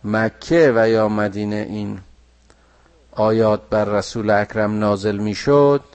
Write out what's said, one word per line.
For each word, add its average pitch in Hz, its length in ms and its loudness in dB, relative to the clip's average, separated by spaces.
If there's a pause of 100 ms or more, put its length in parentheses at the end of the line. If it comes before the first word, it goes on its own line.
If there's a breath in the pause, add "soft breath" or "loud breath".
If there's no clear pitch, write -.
مکه 113 720 2
و 113 120 4
یا 110 200 2
مدینه 104 600 -4
این 104 320 -10 (1120 soft breath)
آیات 110 580 0
بر 107 140 0
رسول 104 460 -4
اکرم 107 480 0
نازل 104 380 -2
می‌شد 143 680 2 (100)